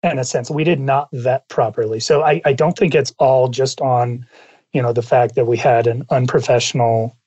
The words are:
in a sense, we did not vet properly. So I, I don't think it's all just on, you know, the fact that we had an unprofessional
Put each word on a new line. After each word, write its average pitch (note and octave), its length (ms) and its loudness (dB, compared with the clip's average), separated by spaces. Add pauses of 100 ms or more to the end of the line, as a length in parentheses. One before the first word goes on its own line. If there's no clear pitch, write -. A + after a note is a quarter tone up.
in D#3+ 160 -2
a B2+ 60 -4
sense, B2 260 -6
we D3+ 140 -2
did - 160 0
not C3+ 340 -2
vet C3 360 -4
properly. A2 500 -2
So D3 240 2
I, D#3 200 2
I D3 100 2
don't D#3 220 0
think D#3+ 200 0
it's C3+ 240 0
all C3 300 4
just B2+ 320 -4
on, B2 440 -2 (480)
you C#3 80 0
know, A#2+ 120 0
the A#2 100 0
fact A#2+ 320 2
that B2 100 2
we A#2 120 0
had A#2 280 2
an A#2+ 240 -2
unprofessional A#2+ 1040 0 (120)